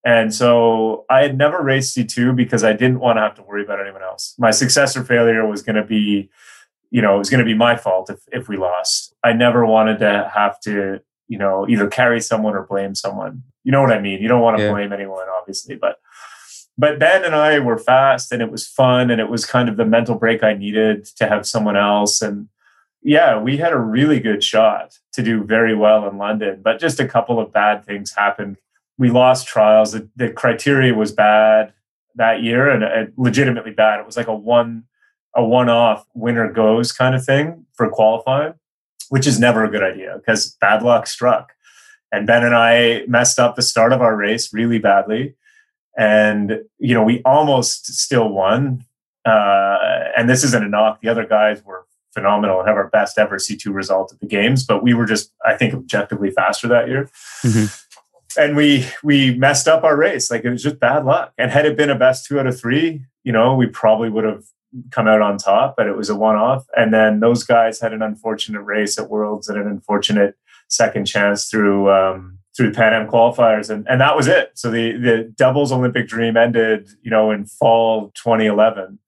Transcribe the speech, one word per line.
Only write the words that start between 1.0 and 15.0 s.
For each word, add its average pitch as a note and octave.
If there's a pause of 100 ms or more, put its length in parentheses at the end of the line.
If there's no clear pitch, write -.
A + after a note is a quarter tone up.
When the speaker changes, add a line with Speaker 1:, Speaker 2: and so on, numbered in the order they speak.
Speaker 1:
I C3
had C#3+
never D3+
raced C3+
C B2+
two B2
because B2
I A2
didn't B2
wanna A#2
have G#2
to G#2+
worry G2+
about G2+
anyone G2
else. F#2+
My A#2+
successor C3
failure A#2
was G#2
gonna G#2+
be, G#2 (580)
you A#2+
know, G2+
it G2+
was G2+
gonna B2+
be A2+
my A#2
fault F#2
if, - (100)
if -
we G2+
lost. F2+ (100)
I A#2
never A#2+
wanted A2
to G#2
have G#2
to, G2 (280)
you A2+
know, G2
either G#2
carry A#2+
someone A2
or F#2+
blame G2
someone. G2 (200)
You C3
know C#3
what B2
I G#2+
mean? G2
You A2
don't A#2+
wanna A2
Speaker 2:
Yeah. G#2
Speaker 1:
blame G2+
anyone, G2 (120)